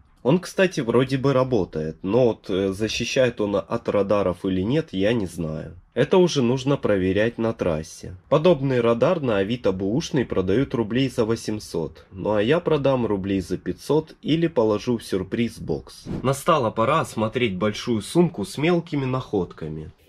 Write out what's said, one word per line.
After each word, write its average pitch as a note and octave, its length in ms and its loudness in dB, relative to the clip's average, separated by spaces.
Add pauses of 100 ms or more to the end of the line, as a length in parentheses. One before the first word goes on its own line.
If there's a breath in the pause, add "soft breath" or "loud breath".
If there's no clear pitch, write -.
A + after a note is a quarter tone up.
(240)
Он, C#3+ 140 4
кстати, F#3 440 0
вроде B2+ 360 2
бы C3+ 160 2
работает, F#2 720 0
но A#2 240 4
вот, A2 220 -2
э, G2 240 0
защищает A#2 680 0
он G2+ 140 0
от G#2+ 340 -4
радаров G2 560 0
или F#2 160 0
нет, D3 300 -2
я G2 220 2
не A2+ 120 -2
знаю. E2 500 -8 (200)
Это C#3+ 220 4
уже E3+ 260 4
нужно C3 340 2
проверять G#2 640 0
на A2+ 140 0
трассе. F2 600 -4 (140)
Подобный C#3 520 4
радар A#2+ 380 2
на A#2+ 180 0
Авито G2+ 340 0
бэушный G#2 540 -2
продают G2+ 500 0
рублей A#2+ 340 0
за A#2+ 160 0
восемьсот, G#2+ 840 -6
ну G2 240 -2
а G#2 60 2
я C#3 180 2
продам C#3 480 0
рублей G2 340 -2
за F2+ 160 -4
пятьсот - 640 -4
или E3 260 0
положу A2 520 0
в - 40 -16
сюрприз-бокс. F#2+ 1000 -6 (160)
Настала C3 480 0
пора B2+ 320 0
осмотреть A2+ 560 -2
большую G#2+ 440 -2
сумку F3 440 0
с - 120 -12
мелкими D#3 480 0
находками. F2 840 -4 (180 soft breath)